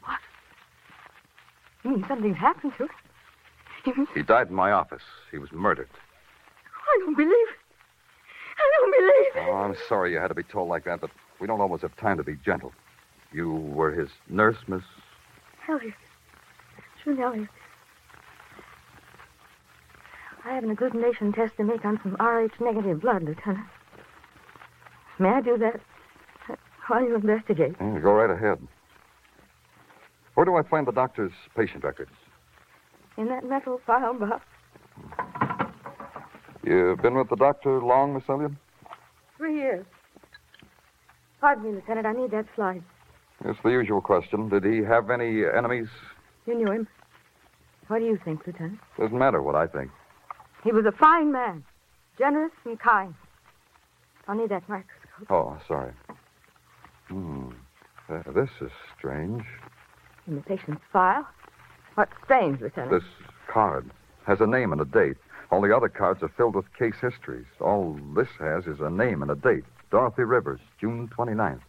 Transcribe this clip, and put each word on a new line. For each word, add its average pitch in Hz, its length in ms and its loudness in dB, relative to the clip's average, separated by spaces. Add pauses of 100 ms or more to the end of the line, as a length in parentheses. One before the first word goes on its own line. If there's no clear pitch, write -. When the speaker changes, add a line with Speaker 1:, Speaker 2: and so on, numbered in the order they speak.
Speaker 1:
What? - 160 -8 (1600)
You 240 80 -2
mean 202 140 0
something's 214 320 -2
happened 269 400 0
to 247 60 -4
him? 302 60 -6 (960)
You 254 100 -2
mean 277 180 0
Speaker 2:
He 76 100 -2
died 110 260 4
in 92 60 -8
my 95 180 2
office. - 300 -2 (280)
He 80 60 -12
was 71 160 -14
murdered. 85 340 -2 (960)
Speaker 1:
I 571 140 4
don't 330 160 -2
believe 311 160 2
it. 466 260 4 (1000)
I 571 200 4
don't 494 200 4
believe 523 480 6
it. 539 40 -2
Speaker 2:
Oh, 539 40 2
I'm 101 220 -2 (120)
sorry 92 240 0
you 82 80 0
had 90 80 -2
to 82 80 -4
be 85 80 -6
told 92 240 -6
like 85 160 -4
that, 85 160 -6
but 80 120 -10 (280)
we 98 80 -8
don't 107 140 -2
always 90 200 -2
have 82 140 -8
time 101 220 -2
to 76 60 -6
be 76 120 -8 (100)
gentle. 71 280 -4 (580)
You 80 220 -4
were 78 380 -2
his 76 180 -4 (180)
nurse, 107 300 2 (100)
Miss? 92 160 -6 (880)
Speaker 1:
Elliot. 233 240 -6 (1120)
June 277 160 -2
Elliot. 226 260 -4 (3000)
I 240 120 -8
have 247 100 -4
an 214 100 -2
agglutination 233 580 0
test 220 220 0
to 220 80 -2
make 226 220 -2
on 208 180 0
some 190 160 -6
R 226 240 2
H 220 160 -2
negative 214 400 0
blood, 208 240 2
Lieutenant. 185 420 -6 (1600)
May 190 80 6
I 254 120 4
do 240 160 0
that 226 240 -2 (1040)
while 233 160 2
you 240 100 0
investigate? 208 640 0
Speaker 2:
Yeah, 104 200 -2
go 95 140 6
right 107 160 6
ahead. 95 280 0 (1800)
Where 165 100 6
do 180 100 4
I 156 80 4
find 151 240 2
the 120 60 -2
doctor's 117 400 0 (240)
patient 90 260 -2
records? 71 280 -8 (1040)
Speaker 1:
In 220 100 -4
that 254 160 -6
metal 254 420 -6
file 240 280 2
box. 220 320 -4 (2250)
Speaker 2:
You've 90 380 4
been 120 140 4
with 131 120 2
the - 80 -2
doctor 135 460 2
long, 135 320 2
Miss 135 160 -6
Elliott? 147 240 -2 (840)
Speaker 1:
Three 302 200 -6
years. 247 300 -4 (1600)
Pardon 262 240 4
me, 220 80 -4
Lieutenant, 220 340 -4
I 214 60 0
need 247 180 -2
that 214 140 -4 (100)
slide. 185 260 -4 (640)
Speaker 2:
It's - 180 -6
the 117 100 0
usual 107 280 0
question. 101 480 0
Did 98 160 2
he 110 200 0
have 110 260 2
any 117 340 0
enemies? 117 460 0 (560)
Speaker 1:
You 233 100 -4
knew 220 160 0
him. 220 160 -4 (1040)
What 220 100 0
do 226 60 -2
you 220 180 0
think, 156 240 -8
Lieutenant? 175 320 -10 (180)
Speaker 2:
Doesn't 110 220 -2
matter 127 220 4
what 71 140 0
I 82 120 2
think. 69 240 -8 (720)
Speaker 1:
He 226 80 0
was 214 140 4
a 202 80 2
fine 311 400 6
man, 214 320 -6 (520)
generous 294 360 0 (100)
and 226 160 -10
kind. 196 360 2 (1120)
I'll 202 100 -4
need 220 140 -2
that 185 200 -4
microscope. 196 260 -10 (340)
Speaker 2:
Oh, 73 280 0 (100)
sorry. 67 240 -4 (1160)
Hmm. 78 420 -10 (600)
Uh, 82 120 -8 (120)
this 131 160 0 (120)
is 64 100 -10 (260)
strange. 80 460 -6 (840)
Speaker 1:
In 160 80 -8
the 143 60 -8
patient's 156 400 -8 (120)
file? 196 340 2 (680)
What's 208 180 0 (100)
strange, 170 380 2
Lieutenant? - 300 -6
Speaker 2:
This - 180 0 (380)
card 82 420 0 (360)
has 98 140 2
a 110 80 6
name 117 240 0
and 76 80 -2
a 76 60 0
date. 71 320 2 (340)
All 95 100 4
the 101 140 6
other 117 140 2
cards 95 340 0
are 78 140 -4
filled 117 180 2
with 95 220 -4
case 117 240 -2
histories. 65 460 -8 (120)
All 87 400 0 (160)
this 127 140 2 (100)
has 78 260 -4
is 76 140 -8
a 76 100 -4
name 95 320 -2
and 73 100 -4
a 73 40 0
date. 80 300 0 (260)
Dorothy 123 320 2
Rivers, 107 380 0 (180)
June 117 340 -6
twenty-ninth. 107 560 -4